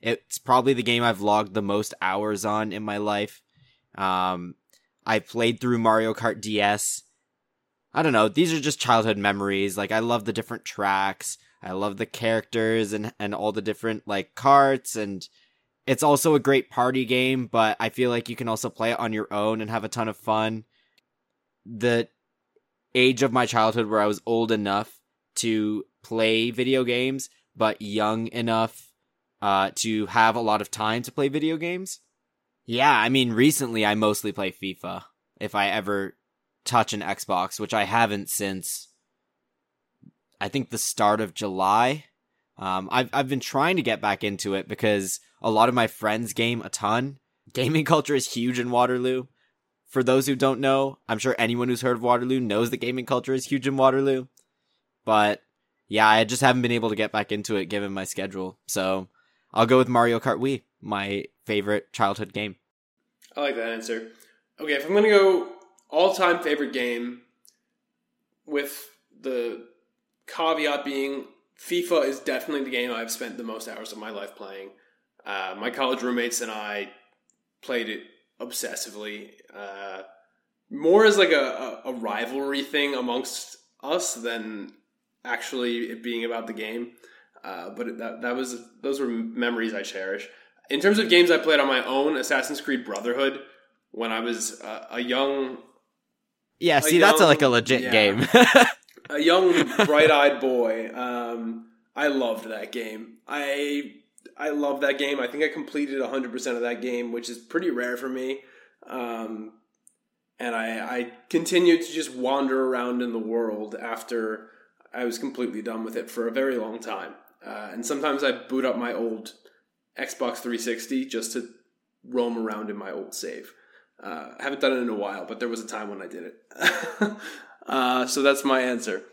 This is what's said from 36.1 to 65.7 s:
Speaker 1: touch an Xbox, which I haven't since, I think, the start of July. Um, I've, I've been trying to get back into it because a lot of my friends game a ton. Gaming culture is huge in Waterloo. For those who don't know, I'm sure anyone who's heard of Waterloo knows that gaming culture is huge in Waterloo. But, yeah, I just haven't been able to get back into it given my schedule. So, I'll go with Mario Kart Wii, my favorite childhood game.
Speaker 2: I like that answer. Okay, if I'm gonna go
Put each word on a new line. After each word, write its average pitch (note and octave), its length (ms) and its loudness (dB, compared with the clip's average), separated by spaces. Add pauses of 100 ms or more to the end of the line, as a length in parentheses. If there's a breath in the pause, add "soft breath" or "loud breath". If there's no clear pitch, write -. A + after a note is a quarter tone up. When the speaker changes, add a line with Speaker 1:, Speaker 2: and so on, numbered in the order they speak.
Speaker 1:
touch A#2+ 280 2
an G#2 80 -6
Xbox, F#2 580 -4
which G#2+ 140 -6
I G#2+ 120 2
haven't G#2 440 2
since, - 600 -6 (1500)
I G2+ 100 -2
think, C3+ 200 -4
the A2+ 80 -8
start G#2+ 420 2
of G#2 140 -4
July. G#2+ 720 2 (520)
Um, F#2+ 340 -4
I've, B2+ 220 2
I've C3 160 0
been C3+ 100 -2
trying D#3 380 0
to D#3+ 40 0
get A2+ 200 -2
back G2+ 240 0
into G2 280 -2
it G2 140 -4
because G2+ 540 -2 (200 soft breath)
a - 80 0
lot A2+ 200 6
of B2 60 0
my A#2 120 4
friends A2 460 -4
game A#2 280 -2
a - 80 -12
ton. B2 500 -4 (340)
Gaming D3 320 0
culture D3+ 280 2
is B2+ 200 -2
huge B2 260 -2
in B2 120 -2
Waterloo. B2+ 560 0 (600)
For C3 160 0
those C3 240 4
who C#3 80 2
don't C3+ 240 2
know, C3+ 480 2
I'm A2+ 100 -2
sure B2 220 0
anyone A#2+ 300 0
who's A#2+ 120 0
heard B2 140 2
of A2+ 80 -8
Waterloo B2 380 2
knows A2+ 300 2
that B2 100 -4
gaming B2 240 -4
culture B2+ 280 0
is C3 120 -2
huge C3 200 -2
in C#3 120 0
Waterloo. C3+ 480 4 (800)
But, G#2 360 4 (460)
yeah, G#2+ 220 6
I A2 160 8
just A#2+ 160 -2
haven't B2+ 200 6
been A#2+ 120 2
able A2+ 160 0
to G#2+ 80 0
get G#2+ 160 -2
back G#2 180 -2
into G#2 240 -4
it F#2+ 120 -2
given G2+ 260 -4
my F#2+ 100 -6
schedule. F#2+ 640 -8
So, F#2+ 400 -2 (440)
I'll A2+ 140 4
go B2+ 120 8
with B2+ 100 6
Mario A#2+ 320 4
Kart G#2+ 200 -2
Wii, C3 240 -2 (160)
my G2+ 440 -4 (220)
favorite G#2 460 0
childhood G2+ 420 -2
game. G#2 240 -6 (800)
Speaker 2:
I C#3+ 60 -6
like C#3 140 -2
that A#2 140 -4
answer. A2+ 400 -6 (500 soft breath)
Okay, D3+ 140 -2
if C#3 120 -2
I'm E3+ 80 -2
gonna G#3+ 160 6
go G3 380 6 (420)